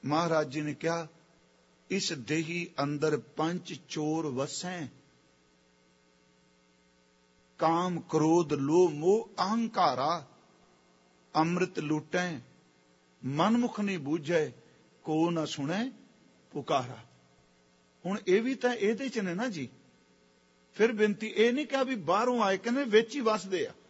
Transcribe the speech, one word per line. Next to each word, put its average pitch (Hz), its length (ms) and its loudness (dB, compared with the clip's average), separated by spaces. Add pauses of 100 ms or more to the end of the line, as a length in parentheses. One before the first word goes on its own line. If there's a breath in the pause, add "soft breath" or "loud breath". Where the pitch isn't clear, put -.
ਮਹਾਰਾਜ 156 420 2
ਜੀ 143 120 -6
ਨੇ 147 140 -4
ਕਿਹਾ, 165 340 -4 (800)
"ਇਸ 185 220 -2
ਦੇਹੀ 160 580 -4 (120)
ਅੰਦਰ 147 340 0
ਪੰਜ 165 640 -6 (100)
ਚੋਰ 156 380 -4
ਵਸੈਂ, 147 640 -6 (2750)
ਕਾਮ 165 420 2
ਕ੍ਰੋਧ 160 520 2
ਲੋਭ 156 400 4
ਮੋਹ 185 460 2
ਅਹੰਕਾਰਾ, 175 920 0 (1080)
ਅੰਮ੍ਰਿਤ 170 420 2
ਲੁੱਟੈ, 156 640 -2 (840)
ਮਨ 160 320 2
ਮੁਖ 240 240 0
ਨਹੀਂ 196 180 -2
ਬੂਝੈ, 151 540 0 (520 soft breath)
ਕੋ 160 260 0
ਨਾ 165 140 -2
ਸੁਣੈ 175 480 -4 (580)
ਪੁਕਾਰਾ।" 127 480 -2 (1080)
ਹੁਣ 202 200 -4
ਇਹ 190 160 4
ਵੀ 262 120 -2
ਤਾਂ 247 200 0
ਇਹਦੇ 226 340 -2
'ਚ 233 100 -4
ਨੇ 185 160 -2
ਨਾ 233 140 -4
ਜੀ। 151 200 -8 (1040)
ਫਿਰ 233 180 4
ਬੇਨਤੀ, 214 440 0
ਇਹ 233 160 6
ਨਹੀਂ 294 140 -2
ਕਿਹਾ 269 160 0
ਵੀ 262 120 -2
ਬਾਹਰੋਂ 220 480 2
ਆਏ, 196 160 2
ਕਹਿੰਦੇ 240 260 -2
ਵਿੱਚ 226 300 4
ਹੀ 285 60 -4
ਵਸਦੇ 190 460 0
ਆ। - 60 -10 (180)